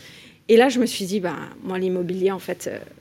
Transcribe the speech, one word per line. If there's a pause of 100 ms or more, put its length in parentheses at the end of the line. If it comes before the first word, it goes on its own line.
(480)
Et
là,
je
me
suis
dit,
bah, (300)
moi,
l'immobilier,
en
fait,
euh, (240)